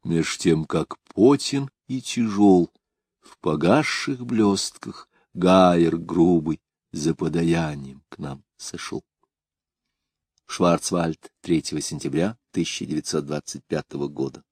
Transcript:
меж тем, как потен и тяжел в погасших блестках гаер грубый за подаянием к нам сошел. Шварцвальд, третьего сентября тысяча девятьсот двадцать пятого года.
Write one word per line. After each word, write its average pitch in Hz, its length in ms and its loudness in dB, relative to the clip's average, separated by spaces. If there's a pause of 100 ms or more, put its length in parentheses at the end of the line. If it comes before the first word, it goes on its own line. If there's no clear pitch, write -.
меж 82 340 -2
тем, 80 280 2
как - 320 -4 (180)
потен 139 540 4 (180)
и 131 140 -6
тяжел 101 680 4 (520)
в - 180 -20
погасших 123 840 0
блестках 104 840 -2 (240)
гаер 87 640 4
грубый 85 640 2 (300)
за 78 240 -2
подаянием 80 960 -2
к - 100 -20
нам 139 240 -12 (140)
сошел. - 460 -12 (1400)
Шварцвальд, 85 840 -2 (100)
третьего 78 400 -2
сентября 78 560 -4 (140)
тысяча - 340 -6
девятьсот 76 400 -6
двадцать 73 400 -10
пятого 73 420 -6
года. 67 440 -8